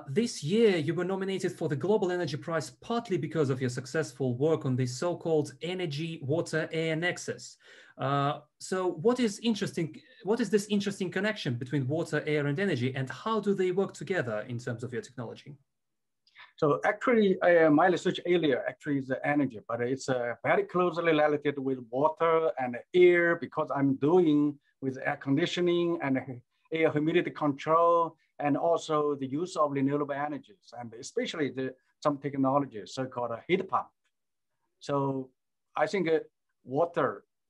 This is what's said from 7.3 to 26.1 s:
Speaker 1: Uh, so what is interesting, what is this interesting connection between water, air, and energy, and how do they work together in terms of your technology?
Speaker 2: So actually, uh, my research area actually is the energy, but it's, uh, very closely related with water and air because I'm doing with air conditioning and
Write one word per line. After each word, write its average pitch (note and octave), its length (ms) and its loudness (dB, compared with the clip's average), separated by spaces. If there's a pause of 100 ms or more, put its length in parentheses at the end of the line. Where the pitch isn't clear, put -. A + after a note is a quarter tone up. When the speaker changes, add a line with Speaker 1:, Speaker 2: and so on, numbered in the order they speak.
Speaker 1:
Uh, C#3 440 0 (180)
so F#3 320 -2
what A#3 280 0
is A3 200 0
interesting, F#3+ 600 -2 (240)
what A3 160 0
is A3 120 0
this G#3 180 2
interesting G3 400 -2
connection F#3+ 460 -2
between B2+ 320 -2
water, D3+ 400 -2
air, D3+ 180 0
and C#3+ 140 0
energy, B2+ 360 0
and C3+ 140 -4
how A3 300 -2
do G3+ 160 2
they F#3 160 2
work F#3+ 200 0
together B2+ 560 -4
in A#2+ 120 -6
terms A#2 240 -6
of A#2 100 -8
your A2 80 -4
technology? - 540 -14 (1000)
Speaker 2:
So D3 280 2
actually, G#3 560 4
uh, E3 300 6
my D#3+ 160 6
research F3+ 400 0
area D#3+ 420 2
actually C#3+ 300 -4
is B2+ 80 -8
the C3 200 -4
energy, C3+ 400 0
but A#2 140 -4
it's, C3 260 -4
uh, A#2+ 280 -2 (100)
very G3 200 2
closely F3 400 0
related D3 520 2
with C3 220 -2 (100)
water D#3 720 2
and B2 180 -4 (160)
air F3 440 6
because C#3 380 -4
I'm C#3 200 2
doing D3 640 4 (200)
with C3 240 -6
air C#3+ 160 -2
conditioning E3+ 840 0
and C3+ 160 0 (520)